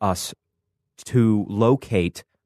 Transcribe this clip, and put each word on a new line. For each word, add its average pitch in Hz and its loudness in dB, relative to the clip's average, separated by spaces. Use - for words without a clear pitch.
us 95 -4
to 110 2
locate 104 0